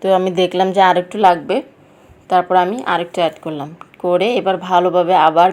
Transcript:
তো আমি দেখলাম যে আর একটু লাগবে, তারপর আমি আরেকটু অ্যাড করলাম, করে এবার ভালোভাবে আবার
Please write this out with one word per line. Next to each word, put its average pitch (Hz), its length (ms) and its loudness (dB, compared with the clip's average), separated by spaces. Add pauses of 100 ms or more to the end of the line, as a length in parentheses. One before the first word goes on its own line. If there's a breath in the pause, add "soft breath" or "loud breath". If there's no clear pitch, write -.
তো - 60 -6 (120)
আমি 185 120 -2 (100)
দেখলাম 185 320 0
যে 196 100 0
আর 180 200 4
একটু 208 140 -14 (100)
লাগবে, 175 300 0 (720 soft breath)
তারপর 180 260 0 (100)
আমি 196 120 -4 (160)
আরেকটু 170 280 -6
অ্যাড 160 240 -2
করলাম, 151 260 -10 (320)
করে 180 240 0 (140)
এবার 190 160 -2
ভালোভাবে 180 580 0
আবার 160 380 4